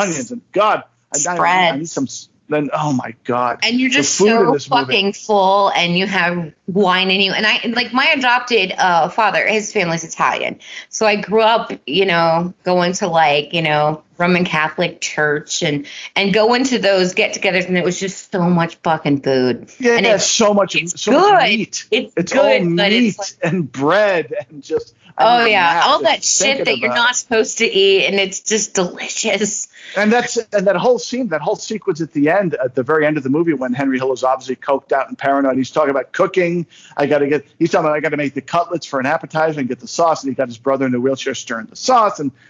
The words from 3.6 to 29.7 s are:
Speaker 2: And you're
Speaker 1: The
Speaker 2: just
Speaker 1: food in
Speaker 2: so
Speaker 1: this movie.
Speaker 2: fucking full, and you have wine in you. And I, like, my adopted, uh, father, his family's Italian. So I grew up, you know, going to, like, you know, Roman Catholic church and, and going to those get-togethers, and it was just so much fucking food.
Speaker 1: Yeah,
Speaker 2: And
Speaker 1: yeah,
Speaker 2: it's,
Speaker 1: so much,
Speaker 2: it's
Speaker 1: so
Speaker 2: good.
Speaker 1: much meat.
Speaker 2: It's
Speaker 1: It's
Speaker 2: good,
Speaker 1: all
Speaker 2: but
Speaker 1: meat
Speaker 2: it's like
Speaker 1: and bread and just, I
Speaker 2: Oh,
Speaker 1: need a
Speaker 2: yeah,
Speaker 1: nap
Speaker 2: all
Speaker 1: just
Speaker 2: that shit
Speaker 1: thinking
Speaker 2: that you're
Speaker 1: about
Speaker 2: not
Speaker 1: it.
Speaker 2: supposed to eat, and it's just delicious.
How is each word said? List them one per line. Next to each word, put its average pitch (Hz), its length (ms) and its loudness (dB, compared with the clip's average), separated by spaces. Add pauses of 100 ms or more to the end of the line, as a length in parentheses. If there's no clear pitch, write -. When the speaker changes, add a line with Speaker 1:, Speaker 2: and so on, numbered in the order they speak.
Speaker 2:
And 233 160 0
you're 262 100 0
Speaker 1:
The 240 60 0
Speaker 2:
just - 220 0
Speaker 1:
food 190 100 4
in 220 200 4
Speaker 2:
so 160 40 4
Speaker 1:
this 143 180 -2
movie. 143 140 2
Speaker 2:
fucking 190 300 0
full, 202 580 2
and 175 260 0
you 190 100 0
have 175 440 -2 (160)
wine 185 420 2
in 190 120 2
you. 190 100 0
And 196 160 0
I, 233 200 0
like, 233 260 -4
my 262 140 2
adopted, 247 720 0
uh, 175 300 2
father, 180 400 2
his 214 240 -2
family's 170 320 -2
Italian. 135 560 -2 (300)
So - 160 -2
I 208 100 4
grew 202 260 0
up, 220 300 2 (160)
you 170 180 2
know, 170 480 2 (100)
going 180 300 2
to, 190 140 -4
like, 151 460 2
you 170 80 -2
know, 151 420 0 (160)
Roman 175 260 2
Catholic 165 560 -2
church 151 640 -2
and, 147 240 -2 (280)
and 196 180 0
going 233 320 2
to 254 140 0
those 185 360 2
get-togethers, 190 520 0
and 180 100 0
it 170 60 0
was 180 160 -2
just - 320 -10
so 185 160 -2
much 170 360 0
fucking 151 380 0
food. 127 580 0
Speaker 1:
Yeah, 240 140 2
Speaker 2:
And 226 120 0
Speaker 1:
yeah, 226 100 4
Speaker 2:
it's, 185 120 0
Speaker 1:
so 208 260 2
much, 196 220 0
Speaker 2:
it's - 260 -6
Speaker 1:
so 208 120 0
Speaker 2:
good. 381 200 6
Speaker 1:
much 339 160 6
meat. - 420 -4
Speaker 2:
It's 247 240 -4
Speaker 1:
It's 175 180 -4
Speaker 2:
good, 254 60 2 (220)
Speaker 1:
all 170 140 0
Speaker 2:
but 202 160 2
Speaker 1:
meat 233 160 2 (100)
Speaker 2:
it's - 0 - (260)
like 170 100 0
Speaker 1:
and 170 180 -2
bread 165 600 0 (160)
and 151 120 -20
just, - 320 -6 (240)
I - 80 2
Speaker 2:
Oh, 240 180 6
Speaker 1:
need 226 60 4
a - 20 2
Speaker 2:
yeah, 175 220 4
Speaker 1:
nap 170 120 2
Speaker 2:
all 247 60 4 (100)
Speaker 1:
just - 20 -6
Speaker 2:
that 277 200 2
shit 277 340 0
Speaker 1:
thinking 269 80 -2
Speaker 2:
that 226 140 0
you're 220 120 -2
Speaker 1:
about 240 100 -2
Speaker 2:
not 240 100 2
Speaker 1:
it. 240 40 -2
Speaker 2:
supposed - 440 -2
to 226 60 0
eat, 196 400 0
and 190 100 -2
it's 196 260 -2
just 208 340 -4
delicious. 202 920 -4 (300)